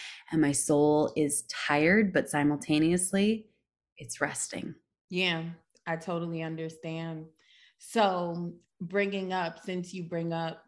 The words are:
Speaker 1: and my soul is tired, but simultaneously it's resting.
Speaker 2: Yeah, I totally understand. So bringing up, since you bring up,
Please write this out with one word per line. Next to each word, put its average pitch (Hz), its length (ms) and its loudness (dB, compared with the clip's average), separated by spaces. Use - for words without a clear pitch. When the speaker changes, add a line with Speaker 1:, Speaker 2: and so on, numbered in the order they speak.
Speaker 1:
and 160 100 4
my 143 100 4
soul 151 640 4
is 147 280 0
tired, 175 680 2
but 139 160 0
simultaneously 160 1160 2
it's - 220 -12
resting. - 540 -6
Speaker 2:
Yeah, 180 320 0
I 165 120 -2
totally 170 440 -4
understand. 160 840 -8
So 175 760 0
bringing 190 520 -2
up, 175 320 -2
since 180 300 -6
you 185 120 -8
bring 165 280 -4
up, 165 340 -4